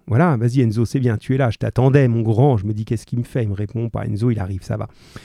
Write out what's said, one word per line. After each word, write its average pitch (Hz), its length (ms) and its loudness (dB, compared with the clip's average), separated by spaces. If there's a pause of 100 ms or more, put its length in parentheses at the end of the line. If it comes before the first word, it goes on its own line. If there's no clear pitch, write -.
Voilà, 151 300 4
vas-y 120 240 2
Enzo, 113 240 2
c'est 139 140 -2
bien, 120 180 0
tu - 180 -2
es - 20 0
là, 131 120 2
je - 80 -4
t'attendais, 131 500 2
mon 113 140 0
grand. 113 340 4
Je 98 100 -2
me 107 80 -4
dis, « 107 120 -6
Qu'est-ce 113 200 -6
qu'il 123 140 -6
me 120 60 -4
fait ? » 127 180 -4
Il 104 60 -2
me 98 60 -4
répond 113 340 -6
pas, 107 160 -6
Enzo, 110 260 -2
il 107 80 -2
arrive, 95 240 -6
ça 107 140 -6
va. 107 100 -8 (380)